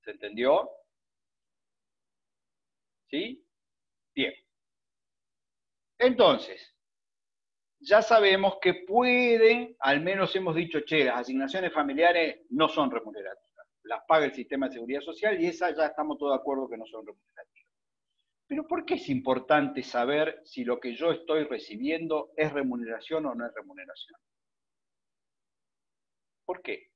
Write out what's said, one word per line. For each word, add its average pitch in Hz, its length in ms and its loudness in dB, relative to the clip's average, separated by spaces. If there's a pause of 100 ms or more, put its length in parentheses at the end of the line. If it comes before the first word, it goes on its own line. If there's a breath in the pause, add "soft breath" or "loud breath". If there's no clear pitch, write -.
¿Se 110 60 -12
entendió? 117 580 0 (2500)
¿Sí? 214 400 -8 (680)
Bien. 135 200 -2 (1600)
Entonces, 226 760 4 (1040)
ya 208 240 4
sabemos 196 580 4
que 180 140 4 (120)
puede, 240 920 4
al 143 220 2
menos 190 340 -2
hemos 175 200 -2
dicho, 165 240 -2
"Che, 151 240 2
las 120 160 0
asignaciones 135 520 -4
familiares 156 680 2 (100)
no 147 180 4
son 139 220 0
remunerativas, 107 760 -12 (180)
las 113 220 -8
paga 156 200 4
el - 80 -6
sistema 135 320 -6
de 131 80 -8
seguridad 123 260 -6
social", 170 400 -4
y 170 60 2
esa 170 280 -2
ya 156 120 0
estamos 151 320 -6
todos 143 140 -2
de 135 80 0
acuerdo 135 280 -4
que 117 80 -10
no 113 80 -14
son 110 220 -16
remunerativas. - 500 -20 (920)
Pero 302 200 -6
¿por 339 160 -2
qué 359 100 -2
es - 140 -6
importante 131 720 0
saber 147 640 -2
si 127 200 -12
lo 120 140 -2
que 120 160 -10
yo 160 160 -2
estoy 156 340 -2
recibiendo 147 920 -6
es 156 160 0
remuneración 127 760 -4
o 123 80 -6
no 120 100 -8
es 117 80 -10
remuneración? 95 680 -18 (2250)
¿Por - 180 -10
qué? - 340 -10